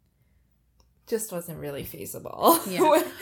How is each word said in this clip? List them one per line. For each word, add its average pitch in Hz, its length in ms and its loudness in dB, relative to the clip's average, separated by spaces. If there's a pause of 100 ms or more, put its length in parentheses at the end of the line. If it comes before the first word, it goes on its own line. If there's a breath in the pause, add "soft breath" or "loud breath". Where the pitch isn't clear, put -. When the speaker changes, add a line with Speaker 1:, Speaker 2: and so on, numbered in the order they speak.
(1080)
Speaker 1:
just 220 240 -4
wasn't 170 300 -10
really 143 240 -8
feasible - 760 2
<laughs> - 40 -8
Speaker 2:
Yeah. 185 220 2
Speaker 1:
with, 311 340 4